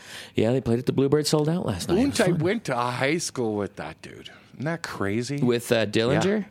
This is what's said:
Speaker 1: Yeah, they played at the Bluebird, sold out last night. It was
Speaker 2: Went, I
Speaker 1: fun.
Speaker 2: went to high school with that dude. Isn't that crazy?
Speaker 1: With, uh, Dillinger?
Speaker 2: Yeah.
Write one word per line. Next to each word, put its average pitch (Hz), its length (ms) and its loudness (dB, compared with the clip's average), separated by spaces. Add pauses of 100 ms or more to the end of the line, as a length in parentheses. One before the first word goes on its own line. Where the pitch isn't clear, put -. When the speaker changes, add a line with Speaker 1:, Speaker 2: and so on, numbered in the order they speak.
(340)
Speaker 1:
Yeah, 110 200 2
they 131 80 0
played 117 180 0
at 127 80 -10
the - 60 2
Bluebird, 139 340 2
sold 151 220 2
out 175 160 -2
last 101 240 -4
night. 170 100 2
It 269 80 4
was 269 120 -2
Speaker 2:
Went, - 20 4
I 185 100 4
Speaker 1:
fun. 170 80 0
Speaker 2:
went 185 260 0
to 135 100 -2
high 123 440 0
school 113 360 -2
with 101 200 -2
that 80 260 -10
dude. - 300 -18 (220)
Isn't 120 120 -8
that 165 160 -4
crazy? 117 600 -4
Speaker 1:
With, 120 280 2
uh, 113 140 4
Dillinger? 135 560 2
Speaker 2:
Yeah. - 100 -2